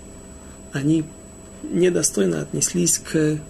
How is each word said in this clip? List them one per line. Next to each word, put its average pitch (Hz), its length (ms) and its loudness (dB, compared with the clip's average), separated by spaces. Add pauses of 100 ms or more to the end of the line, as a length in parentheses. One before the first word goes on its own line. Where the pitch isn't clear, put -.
(720)
они 151 340 2 (580)
недостойно 180 760 2
отнеслись 165 580 0
к 156 400 2 (100)